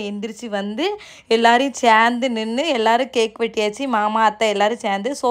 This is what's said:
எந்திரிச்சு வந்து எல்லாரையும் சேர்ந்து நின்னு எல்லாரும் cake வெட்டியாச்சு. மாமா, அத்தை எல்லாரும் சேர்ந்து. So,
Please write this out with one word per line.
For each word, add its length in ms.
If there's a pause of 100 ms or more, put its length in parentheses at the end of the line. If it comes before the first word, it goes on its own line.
எந்திரிச்சு 480
வந்து 360 (460)
எல்லாரையும் 460
சேர்ந்து 520
நின்னு 400
எல்லாரும் 420
cake 280
வெட்டியாச்சு. 480
மாமா, 360
அத்தை 260
எல்லாரும் 320
சேர்ந்து. 320
So, 180